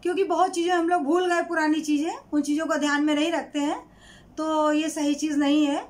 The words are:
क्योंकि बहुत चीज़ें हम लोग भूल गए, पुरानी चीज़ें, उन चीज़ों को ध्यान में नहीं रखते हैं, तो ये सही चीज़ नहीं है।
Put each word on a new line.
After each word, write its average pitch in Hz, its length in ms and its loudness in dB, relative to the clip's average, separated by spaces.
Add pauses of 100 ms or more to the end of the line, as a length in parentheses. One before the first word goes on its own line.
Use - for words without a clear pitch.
क्योंकि 349 220 0
बहुत 349 260 2
चीज़ें 349 220 0
हम 339 160 2
लोग 349 140 2
भूल 349 240 2
गए, 339 160 0
पुरानी 320 380 0
चीज़ें, 311 360 -2 (160)
उन 294 100 0
चीज़ों 294 240 -2
को 311 100 0
ध्यान 294 280 0
में 302 100 2
नहीं 302 180 0
रखते 294 260 -4
हैं, 285 200 -2 (580)
तो 302 360 0
ये 311 180 0
सही 294 240 0
चीज़ 294 240 -2
नहीं 294 280 4
है। 294 240 0